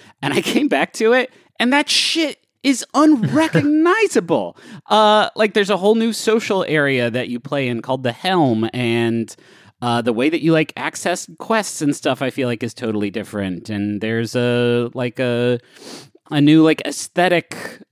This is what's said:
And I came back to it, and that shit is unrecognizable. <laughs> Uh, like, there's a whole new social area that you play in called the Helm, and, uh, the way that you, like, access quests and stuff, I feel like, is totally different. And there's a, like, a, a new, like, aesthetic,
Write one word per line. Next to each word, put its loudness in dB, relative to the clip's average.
And -4
I 0
came 0
back 0
to 2
it, 0
and 2
that 2
shit 0
is 0
unrecognizable. 2
<laughs> -20
Uh, 4
like, 2
there's 0
a 2
whole 2
new 0
social 0
area 2
that -4
you -6
play -4
in -4
called -4
the -2
Helm, 0
and, -2
uh, 0
the -2
way 0
that -2
you, 2
like, 0
access -6
quests -4
and 0
stuff, -4
I -2
feel -4
like, -4
is -6
totally -4
different. -6
And -4
there's -4
a, 0
like, -6
a, 0
a 0
new, 8
like, 4
aesthetic, -2